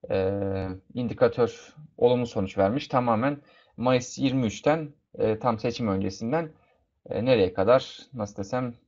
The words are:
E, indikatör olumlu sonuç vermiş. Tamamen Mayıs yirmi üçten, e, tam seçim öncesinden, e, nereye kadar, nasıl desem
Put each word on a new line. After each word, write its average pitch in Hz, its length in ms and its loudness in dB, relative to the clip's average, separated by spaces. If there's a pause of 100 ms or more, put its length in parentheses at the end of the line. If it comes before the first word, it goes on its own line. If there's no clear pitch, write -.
(120)
E, 98 560 -2 (260)
indikatör 117 800 0 (240)
olumlu 123 300 4
sonuç 98 300 -4
vermiş. 101 300 2
Tamamen 123 500 0 (400)
Mayıs 123 400 0
yirmi 131 280 0
üçten, 147 440 0 (280)
e, 110 220 0
tam 117 200 0
seçim 120 280 -4
öncesinden, 113 640 -2 (580)
e, 107 160 -4
nereye 110 280 4
kadar, 120 440 2 (160)
nasıl 107 240 -8
desem 123 360 -4 (140)